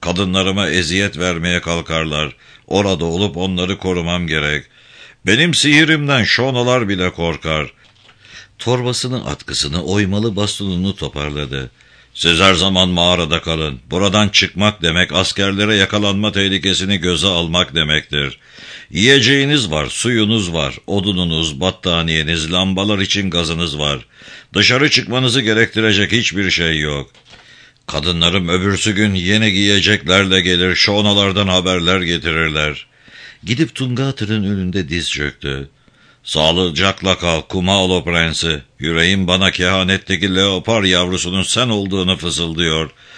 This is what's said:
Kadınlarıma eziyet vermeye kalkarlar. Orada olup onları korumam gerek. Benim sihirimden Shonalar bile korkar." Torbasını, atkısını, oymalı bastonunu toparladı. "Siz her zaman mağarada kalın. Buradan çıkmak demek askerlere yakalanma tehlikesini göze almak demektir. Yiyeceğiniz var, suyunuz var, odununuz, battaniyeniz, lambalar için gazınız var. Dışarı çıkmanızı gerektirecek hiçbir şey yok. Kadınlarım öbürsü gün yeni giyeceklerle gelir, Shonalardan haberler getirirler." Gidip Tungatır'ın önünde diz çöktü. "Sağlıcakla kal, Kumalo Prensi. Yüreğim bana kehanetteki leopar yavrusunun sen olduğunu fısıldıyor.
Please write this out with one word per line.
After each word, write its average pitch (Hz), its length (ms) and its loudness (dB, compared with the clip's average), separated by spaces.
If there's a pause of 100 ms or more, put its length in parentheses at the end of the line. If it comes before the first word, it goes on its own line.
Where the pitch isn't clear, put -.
Kadınlarıma 95 680 0
eziyet 87 500 0
vermeye 87 420 -2
kalkarlar. 80 760 -4 (300)
Orada 95 380 0
olup 85 320 -2
onları 90 420 -2
korumam 87 480 -2
gerek. 76 380 -2 (600)
Benim 139 280 4
sihirimden 147 680 4
Shonalar 123 640 0
bile 90 220 0
korkar." 80 640 -4 (840)
Torbasını, 123 680 -2
atkısını, 71 580 -4
oymalı 101 520 0
bastonunu 98 600 -2
toparladı. 71 720 -6 (440)
"Siz 85 260 0
her 95 140 6
zaman 92 340 2
mağarada 87 520 0
kalın. 78 400 -4 (100)
Buradan 98 380 2
çıkmak 101 540 0
demek 85 300 0
askerlere 98 640 0
yakalanma 101 560 0
tehlikesini 98 640 0
göze 87 300 0
almak 85 480 0
demektir. 76 640 -2 (520)
Yiyeceğiniz 135 800 4
var, 76 160 0
suyunuz 110 640 0
var, 73 220 -2 (120)
odununuz, 87 720 -2
battaniyeniz, 82 920 -2
lambalar 95 460 0
için 95 320 -2
gazınız 82 480 -2
var. 73 200 -2 (560)
Dışarı 127 360 2
çıkmanızı 127 500 0
gerektirecek 110 720 2
hiçbir 98 380 0
şey 82 280 0
yok. 73 320 -4 (760)
Kadınlarım 85 600 0
öbürsü 95 460 0
gün 104 200 2
yeni 101 380 2
giyeceklerle 98 880 4
gelir, 90 360 2
Shonalardan 101 720 2
haberler 92 520 2
getirirler." 80 880 -2 (580)
Gidip 120 300 -2
Tungatır'ın 123 720 -2
önünde 95 440 -2
diz 82 220 -4
çöktü. 69 580 -6 (560)
"Sağlıcakla 87 920 0
kal, 85 220 0
Kumalo 92 640 0
Prensi. 82 580 -2 (160)
Yüreğim 85 480 2
bana 92 240 2
kehanetteki 92 840 0
leopar 98 480 0
yavrusunun 90 600 0
sen 120 260 0
olduğunu 95 480 0
fısıldıyor. 80 760 -2 (280)